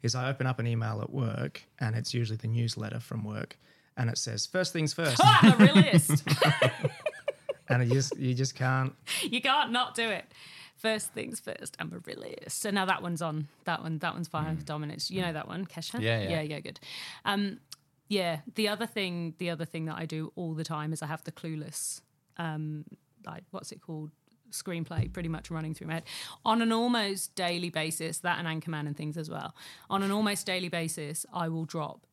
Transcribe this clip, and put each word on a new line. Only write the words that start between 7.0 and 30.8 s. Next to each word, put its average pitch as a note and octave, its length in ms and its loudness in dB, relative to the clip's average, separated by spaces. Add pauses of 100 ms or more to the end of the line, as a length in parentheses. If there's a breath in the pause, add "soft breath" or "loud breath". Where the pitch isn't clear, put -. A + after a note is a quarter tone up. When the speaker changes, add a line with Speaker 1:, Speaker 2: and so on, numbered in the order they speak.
Speaker 1:
And B2 200 4
you B2 60 4
just, C3 240 0
you B2+ 160 0
just C3 200 -2
can't. C3 380 0 (300 loud breath)
Speaker 2:
You A#3+ 180 -2
can't C4+ 320 2
not B3 220 0
do A3+ 120 0
it. G3+ 200 -4 (500 loud breath)
First A3 380 -2
things A3+ 260 -8
first, - 380 -10
I'm - 160 -6
a - 60 -10
realist. - 600 -10
So G#3 100 -4
now G3 140 2
that F#3 160 0
one's E3+ 220 -4
on. D#3 260 -4 (160)
That E3+ 180 -2
one, D#3+ 180 -4
that E3+ 120 -4
one's E3 160 -6
fine D#3+ 280 -2
Speaker 3:
Mm. - 20 -4
Speaker 2:
for D3+ 80 -8
dominance. D3+ 440 -6
You F#3 120 -2
know F3 100 -2
that D3+ 160 -6
one, F#3+ 160 -6
Kesha? - 340 -10
Speaker 3:
Yeah, A2+ 220 2
yeah. G2 100 -2
Speaker 2:
Yeah, D#3+ 120 0
yeah, D3+ 180 -6
good. - 200 -12 (440 loud breath)
Um, - 360 -2 (480)
yeah, E3+ 320 0 (160)
the G#3+ 120 2
other G#3+ 160 -2
thing, F3 540 -4
the F3+ 100 -2
other E3 160 -4
thing D#3+ 220 -6
that D#3 100 -6
I D#3+ 80 -6
do D#3 320 -6
all E3+ 160 -4
the D#3 120 -4
time D3+ 280 -4
is D#3 80 -4
I D3+ 60 -6
have D#3 180 -6
the E3 80 -12
Clueless, - 680 -8 (340)
um, D#3 480 -6 (400)
like, - 280 -14
what's - 200 -12
it - 80 -18
called? D#3 300 -10 (400)
Screenplay E3 600 -4
pretty E3+ 200 -6
much - 200 -8
running D#3+ 220 -6
through - 140 -10
my D#3 80 -6
head. - 100 -6 (400 loud breath)
On A3+ 160 4
an A3+ 120 4
almost A3+ 640 0
daily F3 340 -2
basis, D#3+ 480 -2
that F3 200 0
and E3+ 80 -4
Anchorman D#3+ 400 -4
and C#3+ 120 -4
things D3+ 180 -6
as D#3+ 140 -8
well. E3 240 -8 (340 loud breath)
On G3 140 2
an G3 80 0
almost G3+ 340 2
daily F#3 240 -2
basis, D#3+ 640 -4